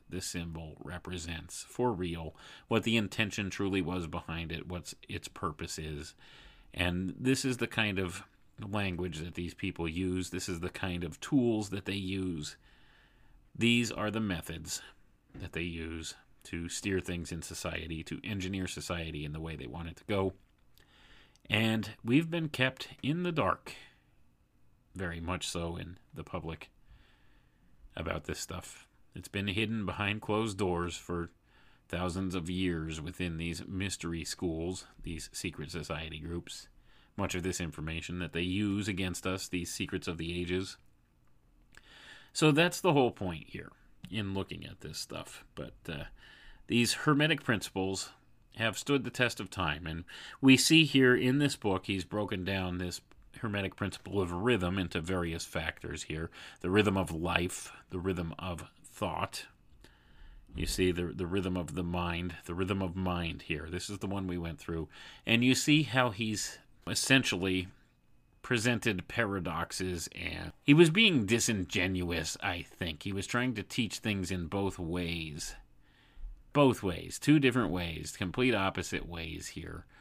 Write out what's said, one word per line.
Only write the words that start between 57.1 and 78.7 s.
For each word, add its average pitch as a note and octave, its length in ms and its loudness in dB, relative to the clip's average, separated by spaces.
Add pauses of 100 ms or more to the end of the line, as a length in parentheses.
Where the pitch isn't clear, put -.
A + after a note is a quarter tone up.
life, F2 640 -2 (180)
the F#2 80 -6
rhythm F2 400 -2
of F2 260 -6 (200)
thought. - 600 -4 (1080)
You E2 120 -2
see F#2 260 4
the, F2 120 -2
the F2 220 -4
rhythm F#2 300 0
of D#2 180 -4
the F2+ 80 -2
mind, F2 520 -2 (100)
the F2 100 -6
rhythm F#2+ 280 0
of F2+ 120 -2
mind F2 480 -2
here. D#2 280 -6
This F2 180 -6
is G#2 100 -8
the G#2+ 80 -6
one F#2+ 200 -4
we F2+ 120 -2
went E2 200 -6
through. E2 300 -4 (360)
And A#2 180 6
you B2+ 120 8
see D3+ 300 6
how B2 260 4
he's G#2+ 480 -4 (280)
essentially F#2 840 4 (720)
presented A2+ 640 2
paradoxes, F2+ 1080 -2
and E2 380 -6 (120)
he C#3+ 100 10
was D#3+ 160 12
being E3+ 340 6
disingenuous, F#2 1200 2
I F2 200 -2
think. E2 420 -8
He G2+ 80 -4
was F#2+ 140 -2
trying B2 280 0
to G#2 80 -4
teach - 360 -2
things G2 320 0
in F2+ 180 -2
both G2 300 -2
ways. E2+ 760 -4 (1000)
Both C#3 280 6
ways, E2+ 360 -4
two D3+ 200 8
different B2 320 4
ways, E2 460 -4
complete A#2+ 380 2
opposite F#2 520 0